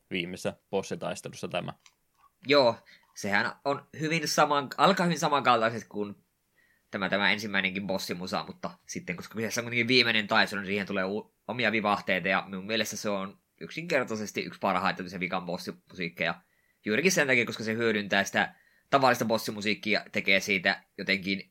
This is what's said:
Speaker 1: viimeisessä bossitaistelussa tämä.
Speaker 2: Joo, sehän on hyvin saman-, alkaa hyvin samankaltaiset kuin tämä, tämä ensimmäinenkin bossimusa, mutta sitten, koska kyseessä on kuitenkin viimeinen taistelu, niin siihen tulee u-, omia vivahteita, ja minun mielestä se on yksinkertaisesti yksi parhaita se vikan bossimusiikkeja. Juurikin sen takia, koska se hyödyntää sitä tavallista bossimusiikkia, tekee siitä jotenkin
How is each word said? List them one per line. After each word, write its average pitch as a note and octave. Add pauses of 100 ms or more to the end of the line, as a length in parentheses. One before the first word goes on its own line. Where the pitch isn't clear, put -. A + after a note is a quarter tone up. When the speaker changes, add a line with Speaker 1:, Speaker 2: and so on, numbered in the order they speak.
Speaker 1:
viimeisessä F#2 (160)
bossitaistelussa F2+
tämä. F2 (720)
Speaker 2:
Joo, C3 (400)
sehän G#2 (140)
on C#3 (140)
hyvin D#3
saman-, C#3+
alkaa F3+
hyvin E3+
samankaltaiset A#2+
kuin G2+ (760)
tämä, G2
tämä G2
ensimmäinenkin G2
bossimusa, F#2
mutta F2+ (140)
sitten, F2+
koska -
kyseessä A2
on A#2
kuitenkin A#2
viimeinen A#2
taistelu, G2+
niin F#2+
siihen G2
tulee F#2+
u-, G2+ (140)
omia A2
vivahteita, G2+
ja F#2+
minun F#2+
mielestä A2
se G#2+
on G2 (240)
yksinkertaisesti B2
yksi -
parhaita F#2
se F#2
vikan F2+
bossimusiikkeja. F2 (500)
Juurikin C3
sen D#3
takia, B2
koska A2
se A2
hyödyntää G#2
sitä - (340)
tavallista B2+
bossimusiikkia, G#2+
tekee G2
siitä F#2+ (140)
jotenkin G2